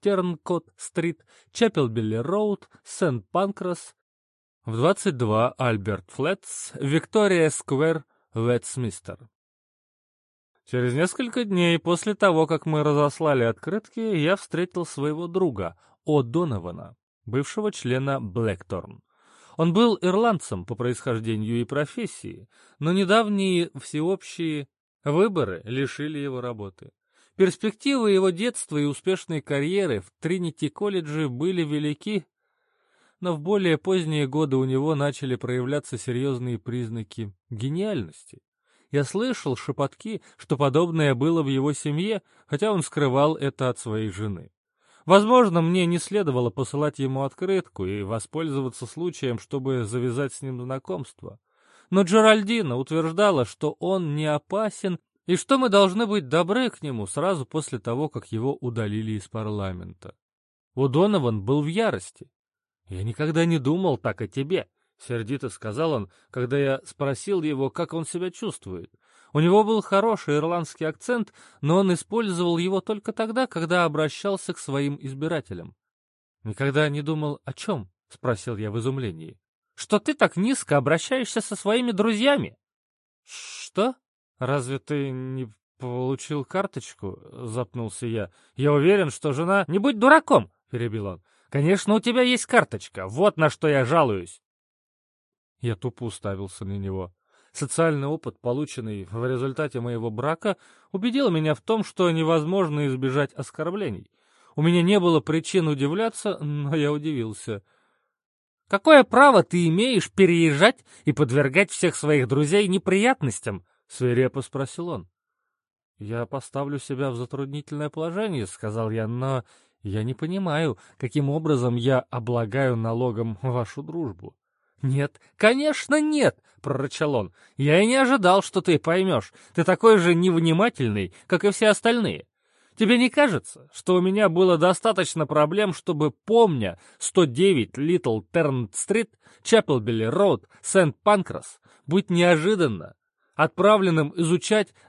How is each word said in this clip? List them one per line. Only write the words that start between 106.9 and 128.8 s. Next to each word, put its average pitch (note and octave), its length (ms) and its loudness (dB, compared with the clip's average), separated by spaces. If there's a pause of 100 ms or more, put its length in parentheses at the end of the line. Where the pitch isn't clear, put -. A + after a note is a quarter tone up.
удивился. A#2+ 720 -6 (1080)
«Какое C#4 340 8
право B3 400 6
ты F3 240 0
имеешь G3+ 460 0
переезжать E3+ 720 4 (200)
и D3+ 80 0
подвергать C#3+ 580 2
всех - 260 -2
своих D3 320 2
друзей D3+ 400 2
неприятностям?» F#3 960 0 (240)
свирепо B2+ 540 0
спросил D3+ 480 -8
он. A2 180 -10 (920)
«Я A#2 280 -6
поставлю C#3+ 520 -8
себя C3+ 320 -6
в A#2+ 60 -8
затруднительное C#3+ 720 -8
положение», E3 580 -6
сказал A2 440 -6
я, A2 180 -4
«но B2+ 340 -4 (400)
я G#2+ 220 -4
не B2 100 -4
понимаю, D#3+ 640 -2 (220)
каким C#3 320 -2
образом C#3+ 460 0
я B2 240 2 (100)
облагаю A#2+ 640 -2
налогом A2+ 640 -2
вашу B2 400 -4
дружбу». C3+ 540 -10 (460)
«Нет, C#3 380 -2 (160)
конечно, C#4 640 2
нет!» D4+ 380 2 (220)
прорычал C#3 540 -2
он. G2+ 180 -2 (240)
«Я D3 240 4
и G#3+ 60 6
не B3 100 2
ожидал, A3 460 4
что - 180 -2
ты E3 180 2
поймёшь. F3 540 0 (220)